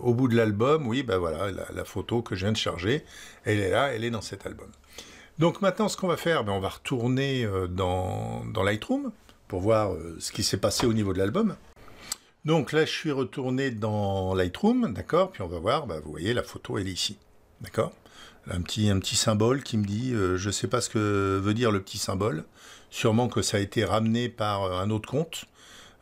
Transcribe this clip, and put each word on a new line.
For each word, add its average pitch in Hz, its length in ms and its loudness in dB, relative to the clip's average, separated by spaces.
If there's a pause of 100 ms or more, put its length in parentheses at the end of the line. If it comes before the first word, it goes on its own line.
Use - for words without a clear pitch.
au 123 140 2
bout 127 140 4
de 113 60 4
l'album. 117 520 4
Oui, 123 160 0
ben 101 160 0
voilà, 87 320 -2
la, 85 200 -8
la 90 140 -8
photo 110 380 -2
que 104 140 -4
je 92 100 -2
viens 110 60 4
de 110 40 2
charger, 95 480 -2 (400)
elle 107 160 2
est 95 80 0
là, 127 240 2
elle 113 100 -4
est 120 60 -2
dans 113 140 -4
cet - 240 -12
album. - 240 -12 (680)
Donc 160 220 2
maintenant, 196 300 2
ce - 80 -6
qu'on 185 100 -2
va 156 80 2
faire, 156 260 0
ben 101 100 -2
on 98 60 0
va 92 120 -2
retourner, 127 720 0
euh, 95 220 0
dans, 95 800 -2
dans 110 160 -2
Lightroom 233 500 0 (340)
pour 92 140 -6
voir, 107 320 4
euh, 82 280 -8
ce - 120 -8
qui 107 100 -4
s'est - 140 0
passé 113 300 0
au 113 80 4
niveau 101 180 2
de 90 60 0
l'album. 151 360 2 (920)
Donc 151 260 2
là, 151 140 4
je - 40 -6
suis - 220 -2
retourné 127 580 0
dans 104 600 0
Lightroom, 151 640 2
d'accord, 185 360 0
puis - 120 -10
on 87 60 -6
va 87 100 -6
voir, 123 280 0
ben, 80 140 -6
vous 78 100 -12
voyez, 82 220 -2
la 117 100 0
photo, - 360 -8
elle 98 100 -2
est 95 40 -6
ici, - 260 -6 (420)
d'accord ? - 320 -2 (580)
Un 90 120 -2
petit, 107 260 0
un 98 120 4
petit - 160 -4
symbole 117 460 2
qui - 140 -4
me 104 80 2
dit, 117 300 -2
euh, 92 240 2
je 101 100 -2
sais 101 200 -2
pas 120 120 2
ce - 80 -2
que 101 540 2
veut 104 100 2
dire 113 200 2
le 98 100 0
petit - 160 -12
symbole, 104 480 -2 (420)
sûrement 117 400 4
que 113 140 0
ça - 160 0
a - 20 4
été 101 240 0
ramené 113 460 2
par, 104 320 -2
euh, 92 180 -2
un 101 80 0
autre 107 220 -2
compte. - 340 -4 (580)